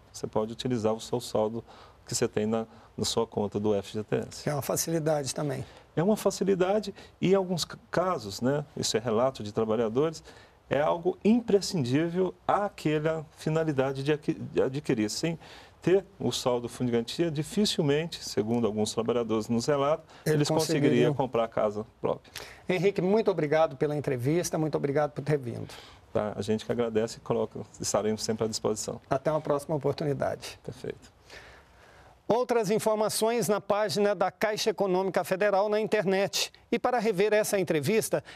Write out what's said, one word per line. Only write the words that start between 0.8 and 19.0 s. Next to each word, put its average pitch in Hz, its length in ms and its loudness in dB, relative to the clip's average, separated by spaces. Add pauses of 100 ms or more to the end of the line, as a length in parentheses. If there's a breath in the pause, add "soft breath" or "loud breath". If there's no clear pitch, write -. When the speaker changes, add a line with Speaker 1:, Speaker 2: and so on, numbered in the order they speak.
Speaker 1:
o 113 80 -4
seu - 180 -4
saldo 113 460 -2 (420 loud breath)
que - 80 -8
você 120 140 0
tem 107 160 0
na, 113 220 0 (300 loud breath)
na 107 100 -2
sua 113 200 0
conta 104 320 -2
do 107 160 2
F 98 200 -4
G 107 100 -6
T - 120 -2
S. 107 260 -6
Speaker 2:
Que - 80 -2
é - 20 -2
uma 139 100 -4
facilidade 156 720 -2
também. 135 300 -4 (320 loud breath)
Speaker 1:
É 151 60 2
uma 202 140 4
facilidade 196 760 0 (260 loud breath)
e, 180 120 4
em - 20 6
alguns 185 300 0
ca-, - 140 -16 (120)
casos, 147 520 -2
né, 143 220 2 (120)
isso - 200 -2
é 110 40 2
relato 120 420 0
de 104 80 -8
trabalhadores, 117 720 0 (460 loud breath)
é 135 120 0
algo 170 440 0
imprescindível 185 1080 2 (120)
àquela 160 800 0 (140)
finalidade 139 640 0
de 147 100 0
aqui, 151 220 -2
de - 280 -2
adquirir. 127 480 0
Sem 165 280 -4 (420 loud breath)
ter 185 240 2 (160)
o 123 100 -2
saldo 120 380 0
fundo 123 200 -4
de 117 40 -2
garantia, 117 380 0
dificilmente, 156 920 0
segundo 117 440 0
alguns 107 260 0
trabalhadores 113 560 0